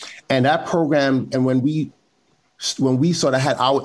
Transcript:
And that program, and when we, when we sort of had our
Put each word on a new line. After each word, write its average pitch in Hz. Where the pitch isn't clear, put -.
And 131
that 156
program, 139
and 131
when 131
we, 151
when 131
we 165
sort 147
of 131
had 131
our 131